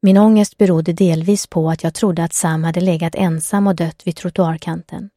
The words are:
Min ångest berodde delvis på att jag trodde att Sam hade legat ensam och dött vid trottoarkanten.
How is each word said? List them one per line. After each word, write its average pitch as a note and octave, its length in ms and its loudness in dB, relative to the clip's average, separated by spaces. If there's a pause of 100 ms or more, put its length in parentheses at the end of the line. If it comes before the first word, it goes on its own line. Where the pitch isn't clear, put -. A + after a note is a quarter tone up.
Min G3 160 6
ångest G#3+ 400 4
berodde E3+ 360 2
delvis E3+ 540 0
på D#3+ 220 -2
att D#3+ 140 -4
jag E3 100 -2
trodde F3 300 -2
att E3 100 -4
Sam D#3+ 300 -2
hade E3 180 -2
legat E3+ 340 -2
ensam F#3 520 0
och F#3+ 80 2
dött D#3+ 320 -6
vid E3+ 80 -6
trottoarkanten. E3+ 1000 -6